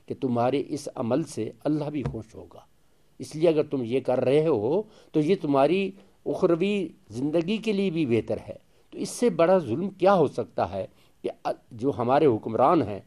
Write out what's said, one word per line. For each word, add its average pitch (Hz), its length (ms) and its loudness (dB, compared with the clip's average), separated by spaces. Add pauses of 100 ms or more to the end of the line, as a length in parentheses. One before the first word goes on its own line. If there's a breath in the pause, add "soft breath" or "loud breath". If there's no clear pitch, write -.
کہ - 140 -6
تمہارے 127 480 0
اس 143 260 -8
عمل 127 280 -2
سے 120 280 -8 (140)
اللہ 151 200 -2
بھی 151 180 -6
خوش 123 320 -8
ہوگا، - 260 -20 (580)
اس 131 180 -12
لیے 160 120 4
اگر 151 140 2
تم 143 220 -4
یہ 120 160 -2
کر 127 200 -2
رہے 143 260 2
ہو 143 360 0 (300 soft breath)
تو 156 80 2
یہ 156 220 2
تمہاری 156 480 2 (360 soft breath)
اخروی 180 640 2 (200)
زندگی 156 480 -2
کے 220 160 -2
لیے 196 180 0
بھی 160 160 0
بہتر 113 300 0 (120)
ہے۔ - 80 -12 (340)
تو - 80 -16
اس 196 100 -6
سے 240 220 0
بڑا 170 280 4
ظلم 156 320 -4
کیا 190 240 2
ہو 165 120 4
سکتا 107 460 -4
ہے 95 140 -6 (360 soft breath)
کہ 92 80 -4 (400)
جو 127 280 -4
ہمارے 131 280 2
حکمران 123 560 2
ہیں 98 240 -6